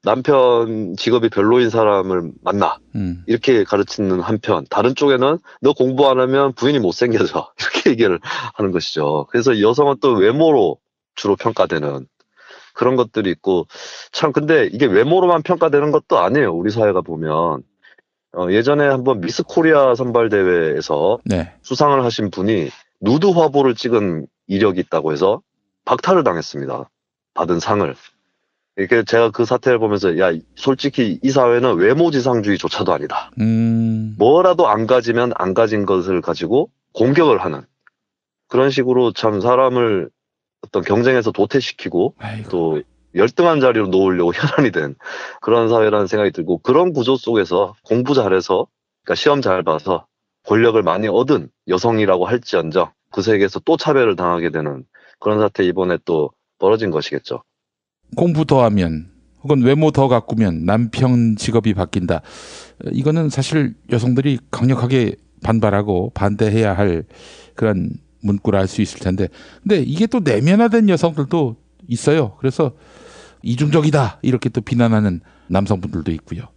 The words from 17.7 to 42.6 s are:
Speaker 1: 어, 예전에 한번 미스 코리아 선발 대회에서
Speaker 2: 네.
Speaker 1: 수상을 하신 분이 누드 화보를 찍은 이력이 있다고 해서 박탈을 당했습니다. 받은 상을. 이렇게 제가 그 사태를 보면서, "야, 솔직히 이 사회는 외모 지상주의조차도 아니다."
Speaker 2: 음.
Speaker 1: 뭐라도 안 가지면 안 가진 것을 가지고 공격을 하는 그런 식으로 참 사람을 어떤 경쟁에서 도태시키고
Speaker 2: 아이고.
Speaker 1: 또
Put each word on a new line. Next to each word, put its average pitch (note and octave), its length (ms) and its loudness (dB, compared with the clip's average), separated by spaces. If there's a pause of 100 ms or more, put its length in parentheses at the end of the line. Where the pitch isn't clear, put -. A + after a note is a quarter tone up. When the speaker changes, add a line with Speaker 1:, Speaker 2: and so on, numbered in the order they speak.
Speaker 1:
어, F2 160 -6
예전에 C3+ 380 2
한번 C3 340 0
미스 - 220 -6
코리아 D3 540 2
선발 A#2 320 0
대회에서 E2+ 960 0
Speaker 2:
네. F2+ 280 -4 (100)
Speaker 1:
수상을 C#3 420 0
하신 A2 260 -4
분이 F#2 400 -2 (300)
누드 C#3 260 2
화보를 C#3+ 480 2
찍은 G#2 520 -2 (200)
이력이 G2 360 0
있다고 D#2+ 300 -2
해서 F#2 300 0 (420)
박탈을 E3+ 380 0
당했습니다. C#2+ 680 -6 (460)
받은 E2+ 240 -2
상을. F#2+ 340 -2 (840)
이렇게 G#2 260 0
제가 A#2 280 2
그 A#2+ 140 -2
사태를 A#2+ 360 0
보면서, G2+ 400 0
"야, F#2 100 2 (240)
솔직히 C3 680 -4
이 C3+ 60 0
사회는 B2 480 2
외모 C#3+ 340 2
지상주의조차도 G#2 800 -2
아니다." - 480 -6
Speaker 2:
음. A2+ 760 0
Speaker 1:
뭐라도 E3 520 4
안 G#2+ 180 0
가지면 A#2+ 480 0
안 F#2+ 180 -4
가진 G#2+ 320 0
것을 F#2 360 0
가지고 F2 500 -2 (240)
공격을 C#3 440 2
하는 D2 240 -6 (840)
그런 C3 220 2
식으로 B2+ 420 0
참 G#2+ 280 -2
사람을 A#2+ 680 0 (540)
어떤 F#2 220 -4
경쟁에서 A#2+ 480 0
도태시키고 A2+ 840 -2
Speaker 2:
아이고. A2 300 -12
Speaker 1:
또 D#2+ 340 -2 (340)